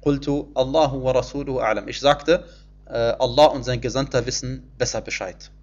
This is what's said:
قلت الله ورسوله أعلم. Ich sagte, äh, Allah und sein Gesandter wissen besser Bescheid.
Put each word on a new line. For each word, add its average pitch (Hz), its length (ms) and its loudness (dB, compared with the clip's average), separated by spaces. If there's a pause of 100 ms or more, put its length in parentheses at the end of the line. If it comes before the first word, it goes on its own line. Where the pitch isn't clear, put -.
قلت 143 260 0 (300)
الله 135 360 2
ورسوله 131 680 -2
أعلم. 107 260 0
Ich - 120 -8
sagte, 147 460 2 (420)
äh, 117 320 0
Allah 127 260 6
und 135 180 2
sein 120 180 -2
Gesandter 127 440 -2
wissen 127 380 -8 (140)
besser 120 240 -2
Bescheid. - 500 -10 (120)